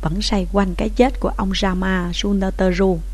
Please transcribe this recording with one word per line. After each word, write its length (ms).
vẫn 200
xoay 300
quanh 220
cái 140
chết 320
của 160
ông 180
Rama 580
Tsunetoru. 840